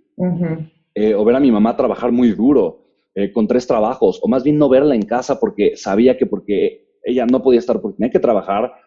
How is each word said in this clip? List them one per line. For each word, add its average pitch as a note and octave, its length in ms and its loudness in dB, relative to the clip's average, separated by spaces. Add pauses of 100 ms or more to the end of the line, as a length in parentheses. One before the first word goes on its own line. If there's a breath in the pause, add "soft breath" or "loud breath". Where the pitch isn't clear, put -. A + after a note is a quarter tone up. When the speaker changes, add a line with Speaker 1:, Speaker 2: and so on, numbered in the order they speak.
(160)
Speaker 1:
Ujú. F3 280 -4 (500)
Speaker 2:
eh, G#2+ 200 0
o G#2 100 0
ver A#2+ 120 4
a C3+ 40 0
mi C#3 100 4
mamá G#2+ 260 2
trabajar A#2+ 360 -2
muy A#2+ 180 2
duro, G#2 540 0 (300)
eh, G2 180 -4
con A2 140 0
tres A#2+ 200 0
trabajos, A2 560 0
o - 60 -2
más B2 160 0
bien D3+ 140 0
no D3 100 4
verla C3+ 260 4
en A2 80 0
casa B2 380 -4
porque G2+ 360 0
sabía A#2 420 2
que B2 80 0
porque F#2+ 580 -4 (180)
ella B2 220 -2
no A#2+ 180 0
podía B2 180 2
estar A2+ 200 -4
porque G#2 180 -10
tenía A#2+ 120 -2
que - 80 -2
trabajar G#2+ 540 -2 (140 soft breath)